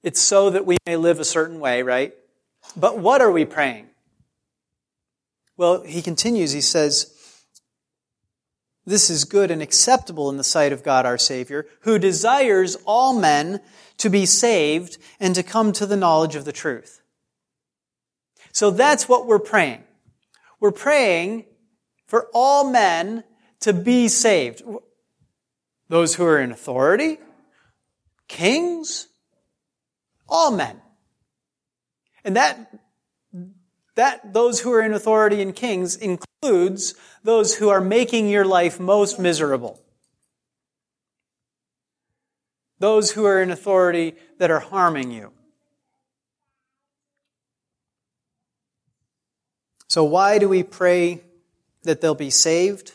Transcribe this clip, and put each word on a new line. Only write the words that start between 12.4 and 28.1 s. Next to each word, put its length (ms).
all 260
men 480
to 120
be 160
saved 720
and 160
to 80
come 300
to 120
the 120
knowledge 400
of 80
the 80
truth." 480
So 180
that's 380
what 180
we're 100
praying. 460
We're 100
praying 760
for 260
all 380
men 540
to 140
be 340
saved. 560
Those 260
who 80
are 160
in 140
authority, 680